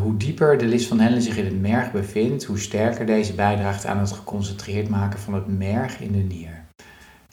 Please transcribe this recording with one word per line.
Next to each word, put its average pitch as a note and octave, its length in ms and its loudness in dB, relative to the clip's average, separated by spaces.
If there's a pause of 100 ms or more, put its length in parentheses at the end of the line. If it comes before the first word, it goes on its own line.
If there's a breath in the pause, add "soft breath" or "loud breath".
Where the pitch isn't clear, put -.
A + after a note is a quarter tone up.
hoe A2 160 0
dieper D3 400 4
de A#2 80 2
lis A#2 220 2
van A#2 120 2
Henle A#2+ 220 6
zich A2 160 0
in G2+ 80 0
het F#2+ 160 -2
merg A2 300 2
bevindt, A2 520 0
hoe G2+ 160 -4
sterker A2+ 460 -2
deze G#2+ 280 2
bijdraagt G2 520 0
aan G2+ 140 0
het G2+ 120 0
geconcentreerd G2+ 760 -6
maken G2+ 300 -2
van G#2 140 -6
het G2 240 -2
merg G#2+ 420 -2
in G2+ 120 -6
de F#2+ 240 0
nier. E2 300 -12 (680 loud breath)